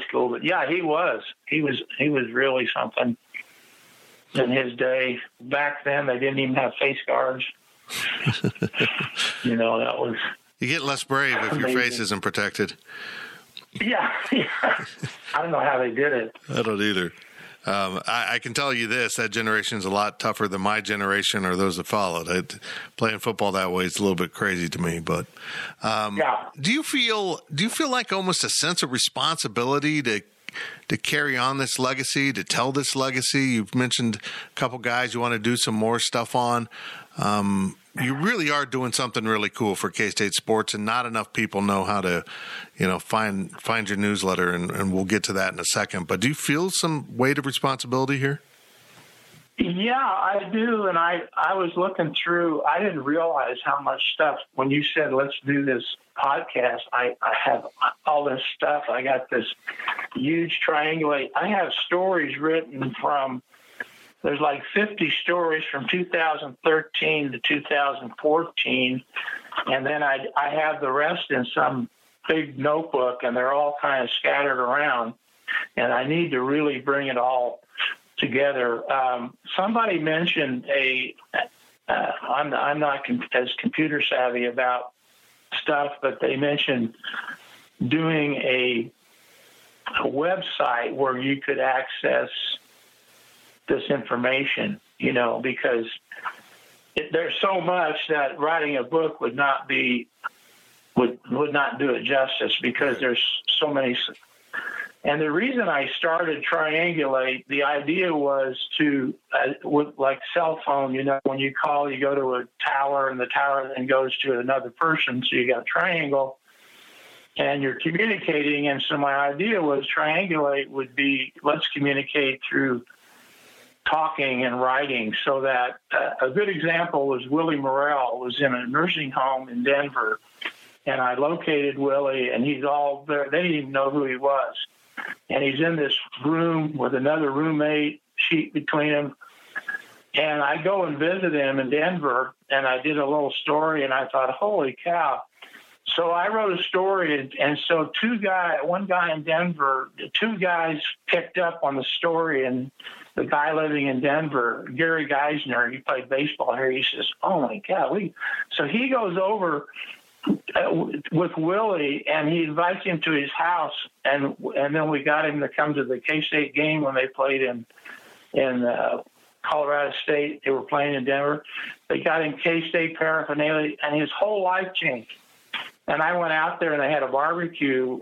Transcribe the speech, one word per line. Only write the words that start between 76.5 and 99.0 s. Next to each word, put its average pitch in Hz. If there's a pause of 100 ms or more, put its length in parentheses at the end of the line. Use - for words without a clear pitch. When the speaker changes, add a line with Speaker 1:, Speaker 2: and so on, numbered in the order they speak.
Speaker 1:
bring 139
it 127
all 123 (580)
together. 127
Um, 127 (220)
somebody 214
mentioned 156
a, 131 (720)
uh, - (100)
I'm, 135
I'm 143
not 143
com-, 123 (100)
as 127
computer 147
savvy 123
about 123 (680)
stuff, 143 (100)
but 131
they 135
mentioned 139 (920)
doing 151
a, 127 (960)
a -
website 131
where 131
you 139
could 135
access 131 (1400)
this 139
information, 123 (200)
you 131
know, 117
because 120 (1080)
it, 151
there's 160
so 190
much 170 (140)
that 147
writing 151
a 123
book 156